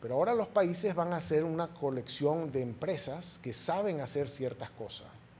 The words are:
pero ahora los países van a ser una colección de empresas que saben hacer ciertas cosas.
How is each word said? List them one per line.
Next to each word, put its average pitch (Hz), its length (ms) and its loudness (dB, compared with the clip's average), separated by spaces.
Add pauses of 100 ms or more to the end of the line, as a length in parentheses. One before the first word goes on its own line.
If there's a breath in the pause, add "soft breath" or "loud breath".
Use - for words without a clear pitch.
pero 117 140 -4
ahora 190 200 4
los 214 140 2
países 180 460 4
van 175 180 2
a 165 80 0
ser 160 240 4
una 165 240 0
colección 147 800 0
de 131 120 0
empresas 151 800 -4
que 123 100 -6
saben 175 480 0
hacer 139 300 -2
ciertas 123 400 -4
cosas. - 360 -12 (340)